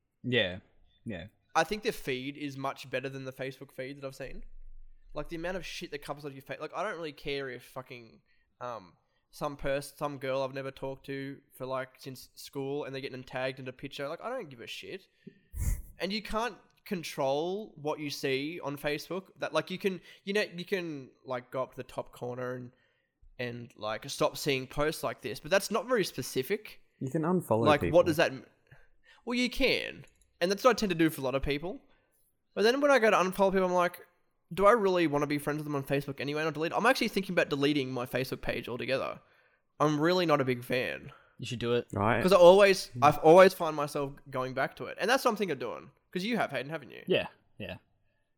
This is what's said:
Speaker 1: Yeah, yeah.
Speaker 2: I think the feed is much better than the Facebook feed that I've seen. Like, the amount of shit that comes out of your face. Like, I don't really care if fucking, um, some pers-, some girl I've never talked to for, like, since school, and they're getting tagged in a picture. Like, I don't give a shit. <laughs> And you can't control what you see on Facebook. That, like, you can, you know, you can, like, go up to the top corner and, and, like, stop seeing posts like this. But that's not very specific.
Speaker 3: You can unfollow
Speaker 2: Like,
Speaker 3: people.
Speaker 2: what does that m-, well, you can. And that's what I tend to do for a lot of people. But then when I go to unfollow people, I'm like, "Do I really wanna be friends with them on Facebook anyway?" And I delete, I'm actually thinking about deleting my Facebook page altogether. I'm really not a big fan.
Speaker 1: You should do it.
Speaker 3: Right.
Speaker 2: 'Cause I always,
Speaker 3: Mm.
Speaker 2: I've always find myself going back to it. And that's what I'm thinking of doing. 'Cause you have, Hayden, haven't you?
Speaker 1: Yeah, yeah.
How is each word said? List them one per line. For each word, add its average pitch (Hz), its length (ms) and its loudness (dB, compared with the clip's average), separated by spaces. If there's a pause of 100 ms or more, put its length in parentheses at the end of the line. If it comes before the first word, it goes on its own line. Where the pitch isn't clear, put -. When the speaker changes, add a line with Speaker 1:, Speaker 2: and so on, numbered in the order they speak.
(220)
Speaker 1:
Yeah, 107 360 0 (460)
yeah. 92 200 -10 (320)
Speaker 2:
I 160 80 4
think 208 180 -8
the 247 100 -2
feed 135 440 -8
is 143 200 -10
much 135 340 -8
better 131 180 -6
than 135 160 -12
the 131 80 -10
Facebook 131 400 -12
feed 139 280 -12
that 139 60 -12
I've 135 80 -12
seen. - 300 -12 (680)
Like, 147 160 -8
the 170 60 -8
amount 175 200 -6
of 170 100 -8
shit - 240 -12
that - 140 -10
comes 147 200 -10
out 151 40 -8
of 135 60 -12
your 135 80 -16
face. - 180 -12
Like, 156 160 -10
I 170 80 -4
don't 202 120 -6
really 160 160 -8
care 139 360 -6
if 123 140 -12
fucking, 120 580 -16 (400)
um, 110 320 -10 (380)
some 147 260 -8
pers-, 139 400 -4
some 147 220 -6
girl 135 240 -4
I've 131 100 -6
never 135 180 -8
talked 135 360 -12
to 139 320 -8 (160)
for, 131 100 -12
like, 131 320 -6
since - 380 -16
school, 139 500 -6
and 131 100 -10
they're 135 60 -6
getting 127 240 -10
tagged 131 340 -6
in 131 100 -10
a 127 40 -12
picture. 139 340 -10
Like, 160 160 -10
I 214 60 -6
don't 233 220 -8
give 120 100 -18
a 107 60 -14
shit. 135 400 -14 (500)
<laughs> - 100 -2 (320)
And 180 140 -4
you 214 80 -2
can't 220 340 -4 (300)
control 165 960 -4
what 151 180 -4
you 151 120 -6
see 139 520 -4
on 139 140 -6
Facebook. 156 460 -6 (160)
That, - 160 -6
like, 156 160 -2
you 185 80 -8
can, 190 200 -4 (260)
you 196 100 -6
know, 208 100 0 (100)
you 175 120 -12
can, 160 420 -6 (160)
like, 123 260 -8
go 131 120 -4
up 127 80 -6
to - 80 -20
the 127 60 -10
top - 280 -10
corner 123 440 -8
and, 123 140 -12 (680)
and, 120 400 -8
like, 107 320 -6
stop - 260 -2
seeing 131 300 -2
posts 151 360 -4
like 113 200 -6
this. - 180 -8
But 151 100 -8
that's 196 200 2
not 214 180 -4
very 240 160 2
specific. - 760 -6 (200)
Speaker 3:
You 131 100 -6
can 160 120 -2
unfollow 156 420 2
Speaker 2:
Like, 147 160 6
Speaker 3:
people. 90 160 2
Speaker 2:
what 175 100 8
does 156 120 0
that 147 140 4
m-, 131 120 -14 (800)
well, 240 140 -2
you 247 100 2
can. 120 560 0 (380)
And 180 80 0
that's 202 140 -4
what 254 60 8
I 233 40 4
tend 208 160 -2
to 175 60 0
do 160 120 6
for 151 140 -4
a - 20 -12
lot 127 100 -2
of 135 80 0
people. 156 380 -4 (760)
But 196 100 0
then 247 180 4
when 294 80 6
I 269 80 6
go 220 120 6
to 190 60 6
unfollow 185 360 2
people, 190 140 2
I'm 180 60 0
like, 180 280 0 (520)
"Do 185 140 4
I 202 60 10
really 185 340 4
wanna 147 200 2
be 147 120 0
friends 147 200 -2
with 151 80 -6
them 147 100 -4
on 139 60 -2
Facebook 139 380 -2
anyway?" 147 220 -4
And 160 60 0
I 156 40 -4
delete, 156 220 -2
I'm 170 120 0
actually 254 220 4
thinking 190 260 -4
about 165 140 4
deleting 143 420 2
my 127 160 -4
Facebook 131 360 -4
page - 260 -4
altogether. 120 500 -4 (600)
I'm 151 200 4
really 180 260 4
not 147 160 4
a - 20 2
big 123 200 -2
fan. 120 460 -4 (280)
Speaker 1:
You 131 60 -12
should 123 140 -8
do 120 160 0
it. 120 180 0
Speaker 3:
Right. 107 300 2
Speaker 2:
'Cause 185 100 6
I 196 40 8
always, 190 500 10 (100)
Speaker 3:
Mm. 123 60 -4
Speaker 2:
I've 143 160 6
always 185 340 12
find 156 240 -4
myself 143 380 -4 (160)
going 131 240 -4
back 131 220 -2
to 127 100 -10
it. 85 120 -10
And 190 120 -2
that's 262 120 4
what 247 100 2
I'm 208 40 -2
thinking 196 160 -2
of 131 60 -4
doing. 101 320 -8 (220)
'Cause 180 120 -4
you 226 140 -2
have, 139 120 0
Hayden, 131 200 -6
haven't 143 220 -10
you? 60 140 -16
Speaker 1:
Yeah, 123 200 2 (320)
yeah. 90 180 -10 (600)